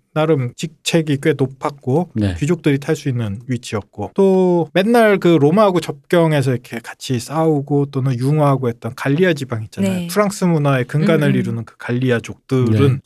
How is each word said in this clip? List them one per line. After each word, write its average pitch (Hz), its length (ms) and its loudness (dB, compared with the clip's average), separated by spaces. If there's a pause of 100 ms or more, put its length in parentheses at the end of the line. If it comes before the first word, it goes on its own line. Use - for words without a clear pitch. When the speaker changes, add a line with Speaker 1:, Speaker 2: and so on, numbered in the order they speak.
(140)
Speaker 1:
나름 151 440 0
직책이 156 640 -2
꽤 156 160 0
높았고 139 800 -4
Speaker 2:
네. 101 220 0
Speaker 1:
귀족들이 151 420 0
탈 156 180 -4
수 151 100 -8
있는 117 400 -4
위치였고 110 680 -8
또 185 600 2
맨날 208 440 4
그 175 120 2
로마하고 170 500 4
접경해서 151 720 0
이렇게 117 280 -6
같이 - 400 -6
싸우고 143 680 0
또는 135 320 -2
융화하고 139 480 0
했던 117 280 -6
갈리아 165 380 0
지방 127 300 -6
있잖아요. 190 300 -4
Speaker 3:
네. 175 140 -4
Speaker 1:
프랑스 196 360 -2
문화의 143 420 2
근간을 147 440 2
Speaker 3:
음, 135 40 2
음. 127 60 2
Speaker 1:
이루는 117 260 -6
그 - 120 -20
갈리아족들은 123 1160 0
Speaker 2:
네. 139 100 -8